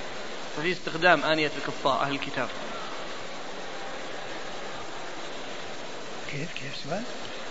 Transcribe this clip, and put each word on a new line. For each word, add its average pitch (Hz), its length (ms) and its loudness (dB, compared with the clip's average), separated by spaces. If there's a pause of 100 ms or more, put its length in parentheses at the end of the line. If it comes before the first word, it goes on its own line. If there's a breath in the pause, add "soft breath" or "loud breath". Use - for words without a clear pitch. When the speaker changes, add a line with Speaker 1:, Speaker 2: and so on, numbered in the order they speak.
(560)
Speaker 1:
ففي 160 160 4
استخدام 160 520 8
آنية 156 340 6
الكفار 135 440 4
أهل 139 100 2
الكتاب". 135 360 0 (3750)
Speaker 2:
كيف، 147 240 -2
كيف - 300 -4
السؤال؟ 170 180 0 (480)